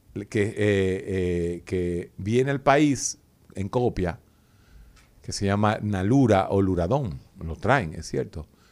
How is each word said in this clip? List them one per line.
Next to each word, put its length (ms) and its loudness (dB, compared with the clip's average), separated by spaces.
¿no? 140 -8
que, 140 0
eh, 140 -2
eh, 1080 0
que 520 -4
viene 340 0
al 120 -4
país 560 2
en 140 -4
copia, 500 -2
que 100 -12
se 140 -4
llama 360 2
Nalura 680 4
o 120 2
Luradón, 580 -2
lo 160 -8
traen, 380 0
es 120 -12
cierto. 420 -8